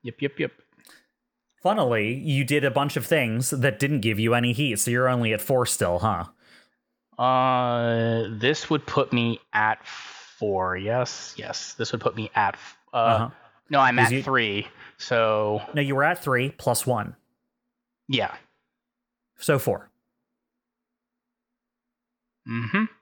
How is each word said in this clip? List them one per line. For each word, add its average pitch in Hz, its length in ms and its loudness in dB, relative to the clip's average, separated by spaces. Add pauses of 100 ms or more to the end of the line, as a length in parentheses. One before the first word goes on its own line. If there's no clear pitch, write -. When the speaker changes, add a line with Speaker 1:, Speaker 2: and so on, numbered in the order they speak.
Speaker 1:
Yep, 120 180 -10
yep, 139 180 -4
yep. 135 120 -4 (1080)
Speaker 2:
Funnily, 120 520 2
you 139 320 0
did 143 180 2
a 135 80 2
bunch 139 240 0
of 123 100 -4
things 123 440 2
that 135 280 0
didn't 139 240 0
give 107 180 0
you 113 140 2
any 120 200 2
heat, 120 260 -2
so - 100 -2
you're 127 200 2
only 120 240 2
at 104 80 -2
four 127 240 2
still, 87 340 0
huh? 95 260 0 (960)
Speaker 1:
Uh, 120 1080 2
this 120 400 -2
would 151 160 0
put - 260 0
me 117 260 0 (140)
at 107 320 0
four. - 920 -6
Yes, 113 640 -4
yes. - 380 -10
This - 160 -6
would 113 100 -6
put - 140 -2
me 110 200 -8
at 101 200 0
f-, - 220 -20 (140)
uh, 123 60 -2
Speaker 2:
Uh-huh. 113 320 2 (400)
Speaker 1:
no, 143 100 2
I'm 127 180 6
Speaker 2:
'Cause 127 100 6
Speaker 1:
at 117 60 2
Speaker 2:
you 131 100 -2
Speaker 1:
three, 110 440 0 (300)
so 107 640 0 (140)
Speaker 2:
No, 147 60 0
you 139 140 0
were 135 80 2
at 175 200 0
three 131 260 0
plus - 380 -2
one. 110 280 -2 (960)
Speaker 1:
Yeah. 117 260 0 (1000)
Speaker 2:
So 143 220 0
four. 101 300 -4 (2500)
Speaker 1:
Mm-hmm. 117 280 -2
Speaker 2:
Okay. 220 100 2 (140)